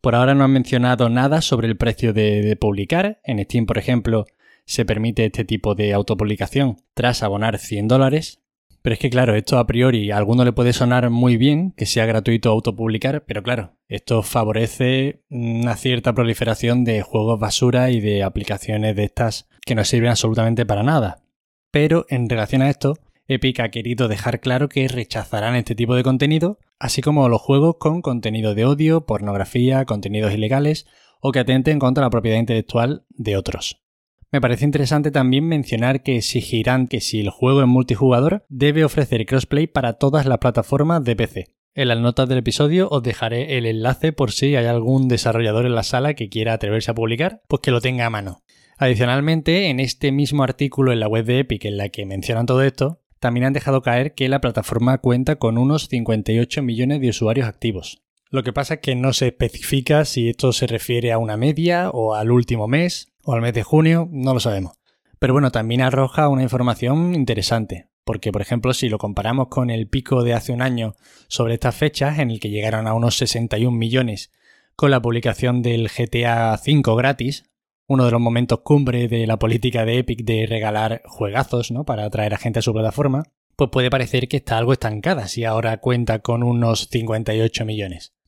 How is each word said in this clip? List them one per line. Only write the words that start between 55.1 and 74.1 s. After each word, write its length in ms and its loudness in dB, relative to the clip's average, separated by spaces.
con 220 0
unos 320 0
cincuenta 420 -2
y 80 4
ocho 240 -2
millones 380 0
de 80 2
usuarios 380 0
activos. 540 -6
Lo 140 -4
que 100 -6
pasa 220 -4
es 40 -18
que 160 -2
no 160 0
se 160 0
especifica 800 0
si 240 -2
esto 240 0
se 140 0
refiere 440 -2
a 60 0
una 180 -2
media 540 0
o 260 0
al 160 0
último 380 2
mes 400 -2
o 100 -2
al 80 0
mes 120 -2
de 80 -2
junio, 500 2
no 220 0
lo 60 2
sabemos. 320 -2
Pero 140 2
bueno, 180 4
también 300 0
arroja 460 2
una 140 2
información 720 0
interesante, 720 -2
porque, 280 -4
por 100 -4
ejemplo, 320 -2
si 160 -2
lo 80 -2
comparamos 520 -2
con 200 -2
el 180 -4
pico 360 -2
de 100 0
hace 200 -4
un 100 -2
año 320 -4
sobre 260 -2
estas 220 -2
fechas, 420 -2
en 140 -2
el 80 -8
que 100 -6
llegaron 380 -2
a 80 0
unos 200 2
sesenta 440 -2
y 80 2
un 100 0
millones 540 -2